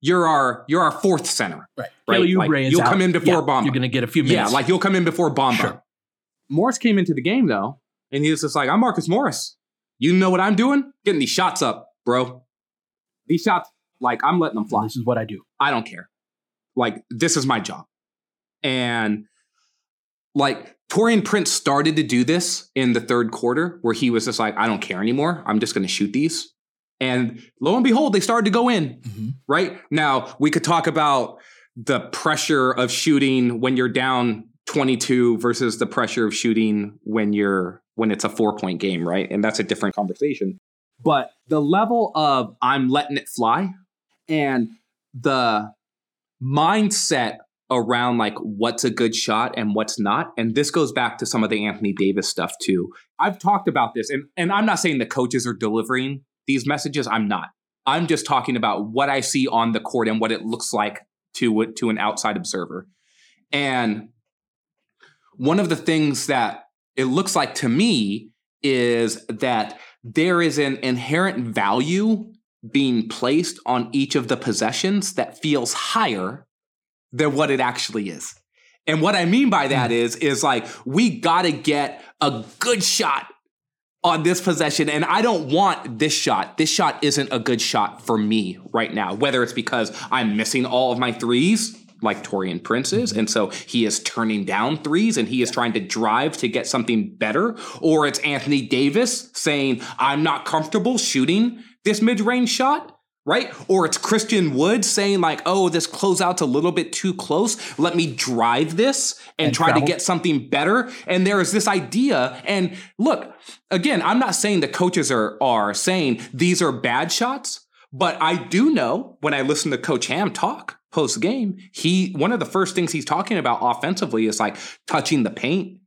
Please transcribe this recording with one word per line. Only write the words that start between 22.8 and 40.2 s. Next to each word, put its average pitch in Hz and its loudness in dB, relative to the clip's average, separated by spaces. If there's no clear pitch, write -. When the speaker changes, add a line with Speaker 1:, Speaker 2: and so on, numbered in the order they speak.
Speaker 1:
the 120 2
third 117 0
quarter 147 -2
where 117 0
he 123 0
was 117 0
just 123 -4
like, 107 -2
"I 104 2
don't 110 -2
care - -8
anymore. 139 -2
I'm 107 0
just 110 -2
gonna 95 -2
shoot 101 -2
these." 151 -2
And 127 -2
lo 160 2
and 254 2
behold, 247 4
they 202 4
started 226 0
to 202 2
go 233 2
in, 160 -2
Speaker 2:
Mm-hmm. 110 -10
Speaker 1:
right? 165 0
Now, 143 0
we 147 4
could 156 0
talk 165 2
about 143 0
the 120 0
pressure 139 0
of 123 0
shooting 131 2
when 127 0
you're 127 2
down 123 0
twenty-two 123 2
versus 117 -2
the 117 -2
pressure 117 -2
of 101 -2
shooting 107 0
when 107 0
you're, 95 0
when 110 0
it's 101 -4
a 110 0
four-point 104 0
game, 90 -2
right? 90 -2
And 104 -2
that's 110 0
a 110 0
different 98 -2
conversation. 98 -4